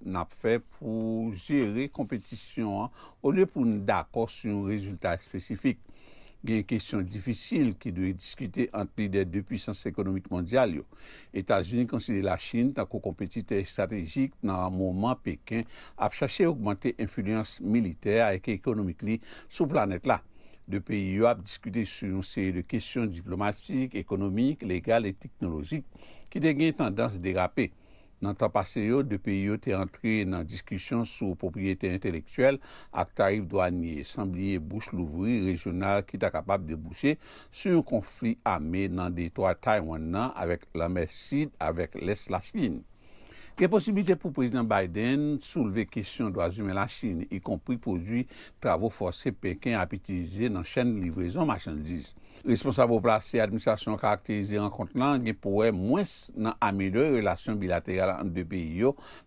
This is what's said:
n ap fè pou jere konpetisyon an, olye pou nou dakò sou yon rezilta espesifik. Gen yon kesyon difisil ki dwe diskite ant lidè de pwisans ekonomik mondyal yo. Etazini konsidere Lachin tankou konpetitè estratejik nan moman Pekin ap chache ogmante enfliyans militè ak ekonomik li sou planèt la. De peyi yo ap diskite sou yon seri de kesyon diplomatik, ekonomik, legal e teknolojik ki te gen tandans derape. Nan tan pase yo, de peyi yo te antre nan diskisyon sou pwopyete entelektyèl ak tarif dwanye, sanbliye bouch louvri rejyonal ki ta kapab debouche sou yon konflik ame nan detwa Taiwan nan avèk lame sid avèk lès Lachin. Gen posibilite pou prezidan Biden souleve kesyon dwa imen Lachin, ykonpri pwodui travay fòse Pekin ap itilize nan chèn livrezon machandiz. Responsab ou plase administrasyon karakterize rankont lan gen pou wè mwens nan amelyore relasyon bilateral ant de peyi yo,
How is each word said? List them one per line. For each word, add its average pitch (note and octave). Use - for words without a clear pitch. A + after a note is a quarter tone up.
n F#2
ap -
fè A#2
pou A2+
jere C3
konpetisyon G#2+
an, B2
olye F#3
pou C3
nou G#2+
dakò G#2+
sou -
yon G2+
rezilta G2
espesifik. -
Gen A2
yon G2+
kesyon G#2
difisil A2
ki G2+
dwe F#2
diskite G#2+
ant G2+
lidè G2
de F2+
pwisans G2+
ekonomik F#2+
mondyal F2+
yo. -
Etazini G2+
konsidere G2
Lachin A#2
tankou G#2
konpetitè G2
estratejik G2+
nan F#2
moman F#2+
Pekin A2+
ap -
chache -
ogmante A#2+
enfliyans G#2+
militè G#2
ak G2
ekonomik G2+
li A2+
sou -
planèt A#2
la. -
De G2
peyi G2
yo A2
ap A2
diskite A2
sou -
yon F#2+
seri F#2+
de F2
kesyon A2+
diplomatik, G#2
ekonomik, G2+
legal G#2+
e G2
teknolojik E2+
ki -
te D#3
gen D#3
tandans A2
derape. F#2
Nan G2
tan A2+
pase G2+
yo, A#2
de G#2
peyi G2
yo G#2+
te G#2
antre F#2+
nan F2+
diskisyon G#2
sou G2
pwopyete F#2+
entelektyèl F#2+
ak F2+
tarif G2+
dwanye, F2
sanbliye F#2+
bouch G#2+
louvri F2+
rejyonal F#2+
ki F#2
ta G2+
kapab F#2
debouche E2
sou -
yon D#3+
konflik -
ame F2+
nan F2+
detwa F2
Taiwan D#2+
nan A#2+
avèk F2
lame E2+
sid C#3+
avèk E2
lès G2+
Lachin. F#2
Gen F3+
posibilite G3
pou D#3
prezidan B2
Biden A2
souleve A2
kesyon G#2+
dwa E2+
imen G2
Lachin, G2
ykonpri A#2+
pwodui G#2+
travay G#2
fòse G2
Pekin G#2
ap F2+
itilize F#2+
nan F2+
chèn B2
livrezon F2+
machandiz. D#2+
Responsab A#2+
ou A2
plase A2+
administrasyon G#2+
karakterize G#2
rankont G#2
lan C3+
gen A2
pou G2+
wè A2+
mwens A2
nan A2
amelyore G#2+
relasyon G2+
bilateral F2+
ant F2
de F2+
peyi E2+
yo, C#3